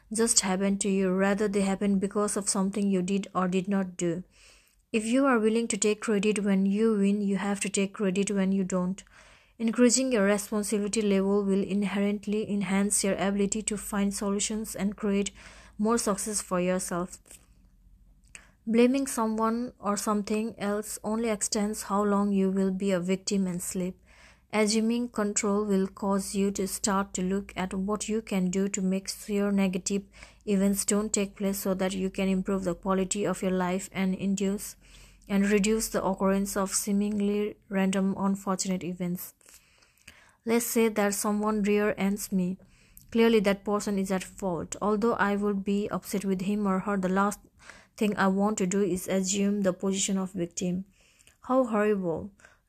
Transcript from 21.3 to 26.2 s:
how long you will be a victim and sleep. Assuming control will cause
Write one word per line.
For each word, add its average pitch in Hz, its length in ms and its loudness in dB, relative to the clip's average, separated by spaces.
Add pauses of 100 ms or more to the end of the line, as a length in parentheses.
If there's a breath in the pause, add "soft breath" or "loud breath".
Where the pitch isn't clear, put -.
how 202 200 0
long 202 280 2
you 190 180 2
will 190 220 2
be 196 200 -2
a 180 80 2
victim 190 480 0
and 180 140 -4
sleep. 185 360 -6 (560 soft breath)
Assuming 220 560 2
control 208 560 -2
will 190 220 2
cause 196 480 -2